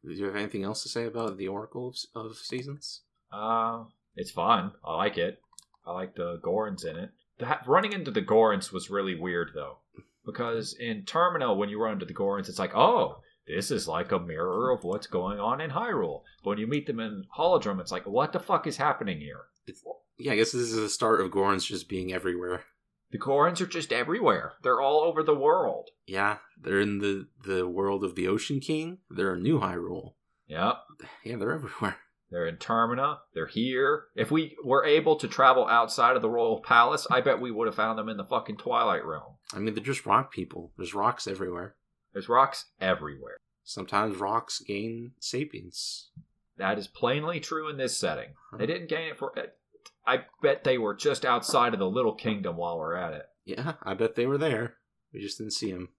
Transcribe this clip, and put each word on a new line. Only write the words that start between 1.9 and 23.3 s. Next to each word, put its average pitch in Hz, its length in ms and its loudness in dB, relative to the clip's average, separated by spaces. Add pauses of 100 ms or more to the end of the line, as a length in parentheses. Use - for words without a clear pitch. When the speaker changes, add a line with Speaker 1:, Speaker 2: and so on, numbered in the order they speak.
Speaker 1:
of, 113 120 -10
of 110 100 -14
Seasons? 139 640 -10 (320)
Speaker 2:
Uh, 113 520 -2 (300)
it's - 160 -8
fun. 98 420 0 (120)
I 80 120 -4
like 98 220 0
it. 85 220 -2 (460)
I 85 60 -8
like 92 220 -8
the 85 300 -6
Gorons 98 400 -2
in 80 120 -6
it. 90 140 -10 (280)
The 123 80 -6
ha-, 135 200 -2
running 185 260 4
into 165 180 -6
the 104 120 0
Gorons 107 480 4
was 92 200 -8
really 95 240 -2
weird, 85 400 -4
though. 69 240 -10 (460)
Because 117 540 -4
in 113 240 -6
Termina, 156 540 2
when 104 120 0
you 107 140 -4
run 110 120 0
into 92 120 -6
the 87 80 -12
Gorons, 98 340 -2
it's 92 120 -8
like, 92 160 -2
"Oh, 196 460 4 (260)
this 92 240 -2
is 104 160 -2
like 82 240 -2
a 92 80 2
mirror 90 500 -2
of - 140 0
what's 95 240 -4
going 95 320 -2
on 120 200 0
in 156 120 -6
Hyrule." 139 500 -2 (220)
But 98 60 0
when 104 80 -2
you 110 100 -2
meet 147 180 -2
them 117 140 -4
in 104 240 -6 (120)
Holodrum, 147 440 2
it's 85 100 -8
like, 92 160 -6
"What 123 260 2
the 175 60 -2
fuck 165 300 0
is 143 80 -6
happening 139 420 0
here?" 73 220 -12 (260)
Speaker 1:
It's, - 160 -18 (360)
yeah, 127 140 -2
I 104 40 2
guess 113 160 4
this 120 100 0
is 113 140 -2
the 110 120 0
start 110 320 2
of 92 120 0
Gorons 98 340 2
just 95 220 -8
being 92 240 -4
everywhere. 90 500 -2 (480)
Speaker 2:
The 113 80 -8
Gorons 151 420 2